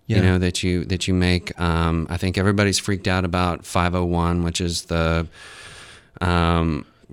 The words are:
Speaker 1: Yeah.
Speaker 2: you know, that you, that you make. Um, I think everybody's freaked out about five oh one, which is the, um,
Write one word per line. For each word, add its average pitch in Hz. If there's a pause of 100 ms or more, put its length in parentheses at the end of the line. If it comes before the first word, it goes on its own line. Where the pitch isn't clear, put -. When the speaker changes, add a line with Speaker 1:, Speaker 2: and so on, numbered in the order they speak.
Speaker 1:
Yeah. 110
Speaker 2:
you 92
know, 90
that 90
you, 90
that 90
you 95
make. 90
Um, 82
I 85
think 92
everybody's 101
freaked 98
out 92
about 90
five 87
oh 90
one, 87
which 85
is 85
the, 82 (920)
um, 85 (280)